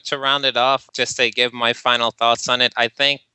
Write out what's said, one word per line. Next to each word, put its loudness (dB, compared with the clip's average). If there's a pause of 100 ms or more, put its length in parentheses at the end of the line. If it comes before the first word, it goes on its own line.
to -6
round 0
it 0
off, 0
just -4
to 2
give 0
my 0
final 0
thoughts 0
on 0
it, 0
I 0
think -2 (140)